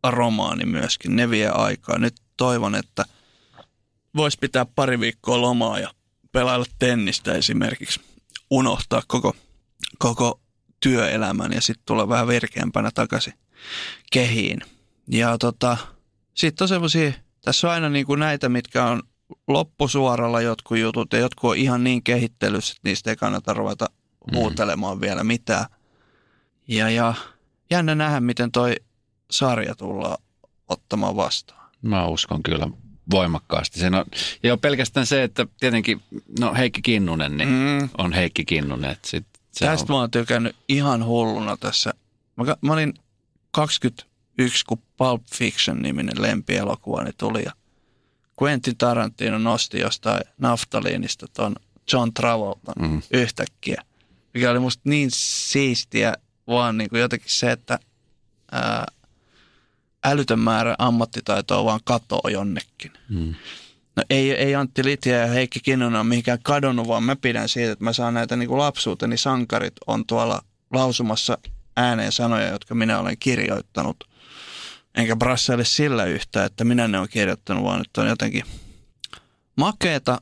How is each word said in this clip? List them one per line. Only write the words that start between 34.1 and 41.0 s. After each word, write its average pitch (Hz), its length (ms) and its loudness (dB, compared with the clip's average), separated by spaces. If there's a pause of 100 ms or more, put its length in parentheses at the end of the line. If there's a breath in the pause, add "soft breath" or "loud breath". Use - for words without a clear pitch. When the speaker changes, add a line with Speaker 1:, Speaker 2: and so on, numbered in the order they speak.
Speaker 2:
ja 120 140 4
pelkästään 135 500 0
se, 139 160 2
että 117 240 -2 (140)
tietenkin, 117 420 0 (380)
no 120 140 0
Heikki 123 280 0
Kinnunen, 82 540 0
niin 78 120 0
Speaker 1:
Mm. 139 400 0 (100)
Speaker 2:
on 90 140 0
Heikki 85 320 0
Kinnunen. 71 460 -2
Että - 180 -10
sit 85 180 -6 (260)
se - 140 -4
Speaker 1:
Tästä 156 260 0
Speaker 2:
on 139 40 2
Speaker 1:
mä 131 40 2
oon 117 100 -2
tykännyt 117 460 0 (120)
ihan 139 360 2